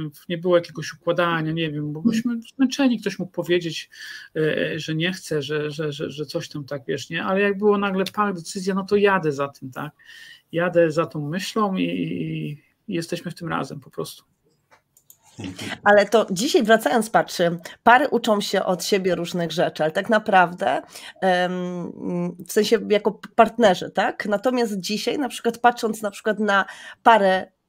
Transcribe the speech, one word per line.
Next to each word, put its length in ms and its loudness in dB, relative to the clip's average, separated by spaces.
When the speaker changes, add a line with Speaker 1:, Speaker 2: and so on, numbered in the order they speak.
Speaker 1:
nie 80 -4
było 180 2
jakiegoś 380 -2
układania, 580 -2
nie 200 -2
wiem, 220 -6
bo 80 -10
byliśmy 400 0
zmęczeni, 440 2
ktoś 200 -6
mógł 120 -6
powiedzieć, 580 -2
e, 380 0
e, 60 -6
że 160 -6
nie 180 -2
chce, 280 -6
że, 300 -4
że, 200 -6
że, 200 -8
że 140 -8
coś 240 -8
tam 160 -10
tak, 220 -10
wiesz, 220 -6
nie? 140 -6
Ale 180 0
jak 160 0
było 200 2
nagle, 260 0
pach, 200 0
decyzja, 400 -6
no 100 -2
to 120 0
jadę 360 2
za 160 -2
tym, 240 -14
tak? 200 -10
Jadę 400 2
za 140 0
tą 240 -8
myślą 460 -2
i, 80 -2
i, 680 -4
i 60 -8
jesteśmy 380 -6
w 40 -12
tym 120 -10
razem 320 -6
po 100 -20
prostu. 340 -10
Speaker 2:
Ale 220 6
to 260 4
dzisiaj 320 2
wracając, 460 4
patrz, 280 0
pary 240 6
uczą 340 2
się 220 0
od 220 -2
siebie 300 2
różnych 360 -4
rzeczy, 320 0
ale 80 2
tak 180 -4
naprawdę, 720 2
em, 680 0
w 40 -12
sensie 280 4
jako 220 2
p-, 240 -12
partnerzy, 560 4
tak? 340 -2
Natomiast 540 -2
dzisiaj 400 -4
na 100 -4
przykład 280 -6
patrząc 440 0
na 100 -6
przykład 280 -4
na 260 2
parę 480 6